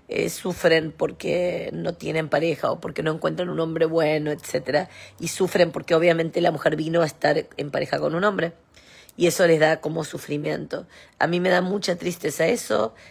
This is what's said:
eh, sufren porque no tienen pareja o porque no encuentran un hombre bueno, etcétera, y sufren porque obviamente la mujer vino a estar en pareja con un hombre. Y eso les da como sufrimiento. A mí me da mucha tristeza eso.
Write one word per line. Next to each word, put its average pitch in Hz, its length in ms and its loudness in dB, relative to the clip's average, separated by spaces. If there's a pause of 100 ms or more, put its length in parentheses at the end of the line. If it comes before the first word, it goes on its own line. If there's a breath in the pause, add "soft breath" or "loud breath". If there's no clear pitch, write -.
eh, - 200 -2
sufren 165 640 0
porque 175 800 -2
no 165 220 -6
tienen 156 340 -4
pareja 151 420 0
o - 100 -4
porque 165 220 -8
no 156 100 0
encuentran 165 360 -2
un 156 120 -4
hombre 160 260 2
bueno, 156 440 2
etcétera, 139 580 -2 (300 loud breath)
y 165 100 -6
sufren 180 420 2
porque 147 240 -2
obviamente 165 460 2
la 170 100 4
mujer 151 260 0
vino 165 260 0
a 156 40 2
estar 151 400 0 (100)
en 147 140 -6
pareja 143 280 -4
con 151 160 -2
un 180 100 -2
hombre. 175 280 0 (640 loud breath)
Y 170 120 4
eso 175 180 4
les 165 140 6
da 156 200 4
como 160 220 -4
sufrimiento. 151 840 -6 (320 loud breath)
A 147 80 2
mí 175 100 0
me 180 100 2
da 180 120 4
mucha 180 340 -2
tristeza 175 540 -2
eso. - 480 0 (140 loud breath)